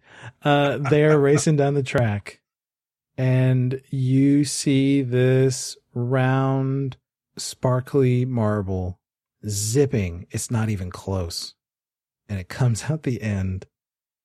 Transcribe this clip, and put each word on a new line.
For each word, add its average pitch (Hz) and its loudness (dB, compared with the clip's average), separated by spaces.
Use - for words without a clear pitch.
Uh, 143 2
they 151 2
are 156 6
racing 143 4
down 143 2
the 143 0
track. 110 -2
And 127 2
you 135 2
see 139 0
this 127 0
round, 135 0
sparkly 127 0
marble 104 -2
zipping. 104 -2
It's - -8
not 110 0
even 92 -6
close. - -8
And 101 -6
it 90 -12
comes 123 -2
out 151 -6
the 120 -4
end. 95 -4